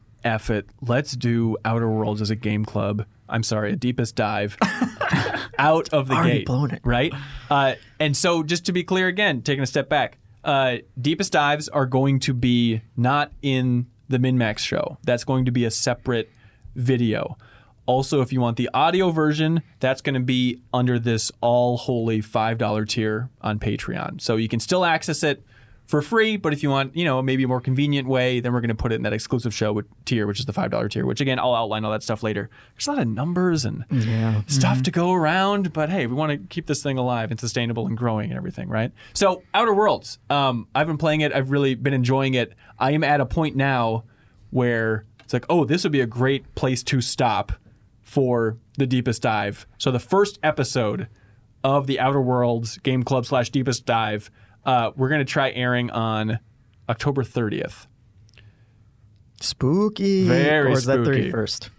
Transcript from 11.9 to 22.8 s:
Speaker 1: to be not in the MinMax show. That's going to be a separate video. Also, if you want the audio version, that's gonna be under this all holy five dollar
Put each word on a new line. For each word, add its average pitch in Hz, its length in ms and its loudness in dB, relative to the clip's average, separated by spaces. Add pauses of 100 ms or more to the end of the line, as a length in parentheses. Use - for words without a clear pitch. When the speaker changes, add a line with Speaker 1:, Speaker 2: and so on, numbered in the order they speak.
Speaker 1:
to 135 120 -2
be 120 480 2 (140)
not 139 360 2 (100)
in 127 460 0 (200)
the 131 100 0
MinMax 123 420 2
show. - 440 -4
That's 120 200 0
going 131 220 0
to 127 60 0
be 120 140 2
a 113 60 0
separate 120 580 -2 (460)
video. 120 600 0 (480)
Also, 135 360 2
if 123 100 0
you 131 80 0
want 117 180 0
the 120 160 0
audio 175 360 2
version, 156 540 2 (160)
that's 131 220 0
gonna 135 180 -2
be 127 420 0 (120)
under 123 260 2
this 113 320 0 (100)
all 123 360 2
holy 117 440 -2
five 113 380 -2
dollar 107 260 0